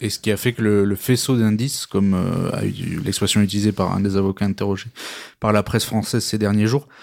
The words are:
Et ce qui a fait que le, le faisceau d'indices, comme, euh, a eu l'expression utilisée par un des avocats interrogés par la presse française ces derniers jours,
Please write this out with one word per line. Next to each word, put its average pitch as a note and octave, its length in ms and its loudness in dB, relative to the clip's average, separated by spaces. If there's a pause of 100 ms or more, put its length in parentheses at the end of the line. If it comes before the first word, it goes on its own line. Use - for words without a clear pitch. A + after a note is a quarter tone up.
Et A2+ 100 -4
ce - 100 -6
qui A2 100 0
a G2+ 60 2
fait A#2+ 160 0
que A2+ 100 -4
le, G#2 220 4
le G2+ 120 2
faisceau B2+ 400 0
d'indices, A2+ 500 0
comme, G2 280 2
euh, F#2 380 0
a - 120 -2
eu F2 400 -4
l'expression G2+ 380 0
utilisée G2+ 300 2
par F#2+ 200 0
un F#2+ 80 0
des G2 160 0
avocats G2 280 0
interrogés G2 440 -2 (520)
par G#2+ 120 2
la G#2 120 4
presse - 200 -2
française A2 400 -2
ces A2 140 -4
derniers G#2+ 300 2
jours, C#3 180 0 (160)